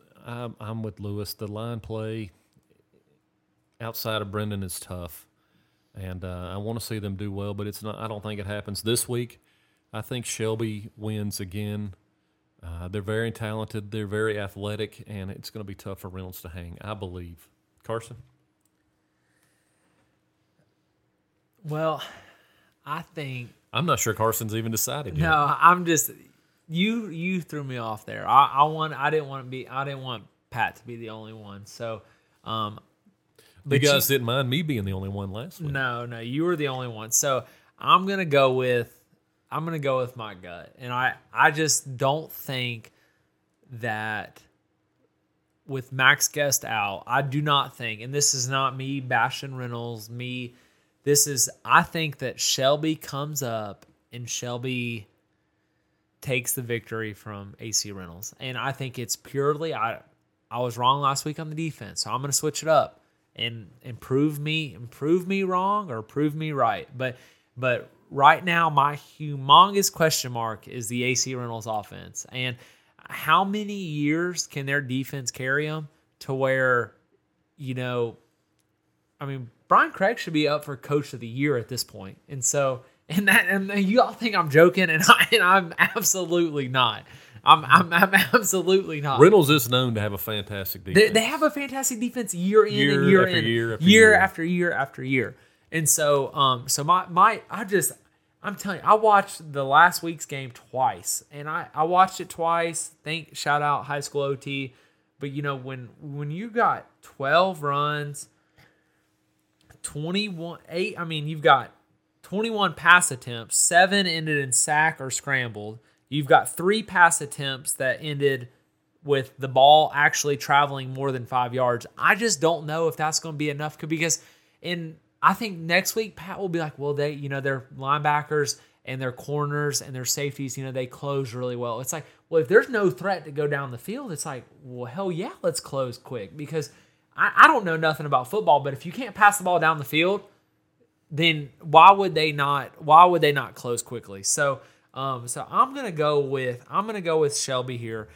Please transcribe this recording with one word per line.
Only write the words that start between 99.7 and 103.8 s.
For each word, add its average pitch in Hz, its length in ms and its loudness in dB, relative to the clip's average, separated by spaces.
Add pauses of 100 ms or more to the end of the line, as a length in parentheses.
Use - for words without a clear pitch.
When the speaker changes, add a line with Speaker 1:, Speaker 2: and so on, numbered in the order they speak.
Speaker 2:
week's 165 240 -8
game 135 240 -10
twice, 120 840 -4
and 147 160 -12
I, 160 260 -6
I 151 100 0
watched 180 360 2
it 170 80 -10
twice. 170 640 -2 (140)
Thank, 156 300 -8
shout 147 280 0
out 143 240 0